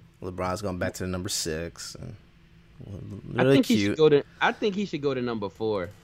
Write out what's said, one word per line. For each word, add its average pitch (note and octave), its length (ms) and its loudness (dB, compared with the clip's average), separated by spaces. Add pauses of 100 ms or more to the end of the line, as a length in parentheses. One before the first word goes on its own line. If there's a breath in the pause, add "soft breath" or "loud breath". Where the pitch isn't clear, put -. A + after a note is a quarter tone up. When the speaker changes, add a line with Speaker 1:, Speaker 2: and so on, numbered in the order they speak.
(220)
Speaker 1:
LeBron's F#2 400 -4
going F#2 160 -4
back F#2 160 -4
to - 100 -10
the F#2 40 -4
number F#2 200 -6
six. - 680 -6
And F2 180 -14 (1200)
Speaker 2:
I B2+ 40 4
Speaker 1:
really C3+ 140 8
Speaker 2:
think C3 100 6
he A2+ 100 4
Speaker 1:
cute. G2+ 160 4
Speaker 2:
should - 60 -2
go D#3 100 8
to, C#3+ 140 6 (180)
I F#3+ 120 4
think G#3+ 220 -2
he G#3 100 -2
should D#3 180 -6
go C#3 120 -2
to B2+ 80 -4
number A2+ 260 -4
four. G2+ 420 -2 (140)